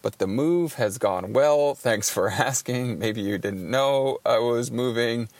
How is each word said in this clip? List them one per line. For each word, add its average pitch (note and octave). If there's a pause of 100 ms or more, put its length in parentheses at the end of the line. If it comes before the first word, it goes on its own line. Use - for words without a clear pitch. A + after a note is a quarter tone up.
But -
the F#2+
move D#3
has G#2+
gone F#2+
well. D3
Thanks A2
for G2+
<laughs> -
asking. B2
Maybe A2
you G2+
didn't F#2
know C3+
I A#2+
was A#2+
moving. A#2 (120)